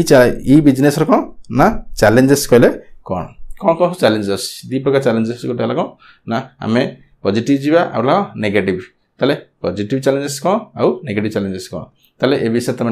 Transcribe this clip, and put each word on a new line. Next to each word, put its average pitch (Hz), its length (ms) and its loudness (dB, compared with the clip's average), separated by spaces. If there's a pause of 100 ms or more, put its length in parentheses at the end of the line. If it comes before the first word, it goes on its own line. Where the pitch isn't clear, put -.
ଚା-, 127 400 4
ଇ 131 160 4
ବିଜନେସ୍‌ର 147 440 2
କ'ଣ 202 120 2 (340)
ନା 131 160 4 (300)
ଚ୍ୟାଲେଞ୍ଜେସ୍ 131 520 4
କହିଲେ 127 220 6 (380)
କ'ଣ? 90 160 -6 (320)
କ'ଣ - 140 0 (100)
କ'ଣ 175 120 2
ଚ୍ୟାଲେଞ୍ଜେସ୍? 107 540 0 (200)
ଦୁଇ 123 180 -4
ପ୍ରକାର 139 160 2
ଚ୍ୟାଲେଞ୍ଜେସ୍, 113 460 -2
ଗୋଟେ 120 180 -6
ହେଲା 117 100 -4
କ'ଣ 180 140 -4 (400)
ନା 113 100 -4 (220)
ଆମେ 110 220 -2 (420)
ପଜିଟିଭ୍ 117 400 0
ଯିବା, 160 240 4
ଆଉ 113 140 -4
ହେଲା 143 140 0 (200)
ନେଗେଟିଭ୍। 101 460 -2 (380)
ତାହେଲେ 139 140 0 (260)
ପଜିଟିଭ୍ 104 420 -4
ଚ୍ୟାଲେଞ୍ଜେସ୍ 139 400 -2
କ'ଣ 180 120 0 (220)
ଆଉ 127 120 2 (160)
ନେଗେଟିଭ୍ 104 280 -4
ଚ୍ୟାଲେଞ୍ଜେସ୍ 98 380 -6
କ'ଣ? 87 120 -10 (380)
ତାହେଲେ 135 160 2 (100)
ଏ - 80 0
ବିଷୟରେ 120 240 -2
ତମେ 117 140 -2